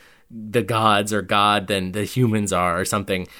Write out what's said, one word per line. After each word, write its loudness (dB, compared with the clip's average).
the -4
gods 2
or 0
God 2
than -2
the -4
humans 0
are 0
or -2
something. -4